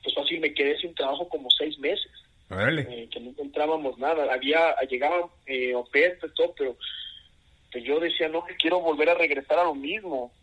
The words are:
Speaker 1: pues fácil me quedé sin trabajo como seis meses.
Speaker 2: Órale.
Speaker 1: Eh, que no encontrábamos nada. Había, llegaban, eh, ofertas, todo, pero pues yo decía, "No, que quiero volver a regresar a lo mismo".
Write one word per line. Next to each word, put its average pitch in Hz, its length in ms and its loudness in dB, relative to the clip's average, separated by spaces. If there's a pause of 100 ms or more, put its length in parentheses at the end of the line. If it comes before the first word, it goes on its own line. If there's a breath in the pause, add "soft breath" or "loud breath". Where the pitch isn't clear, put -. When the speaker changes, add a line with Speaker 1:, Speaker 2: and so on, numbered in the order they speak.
Speaker 1:
pues - 120 -4
fácil 151 260 -2
me 147 140 -2
quedé 147 240 2
sin 170 160 -8
trabajo 147 340 -2
como 139 220 -6
seis 151 280 -2
meses. - 320 -4 (400 loud breath)
Speaker 2:
Órale. 131 400 2
Speaker 1:
Eh, 117 200 -10
que 123 100 -10
no 120 100 -14
encontrábamos 147 680 -2
nada. 143 340 0
Había, 147 420 4 (140)
llegaban, 151 340 0 (240)
eh, 127 280 -2
ofertas, 160 600 2
todo, 170 220 0
pero 135 200 -2 (960 loud breath)
pues 123 140 -10
yo 143 160 2
decía, 165 280 0
"No, 165 160 -2
que - 120 -12
quiero 175 240 4
volver 156 300 4
a 175 40 8
regresar 151 440 2
a 175 60 6
lo 151 100 2
mismo". 143 580 -6 (100)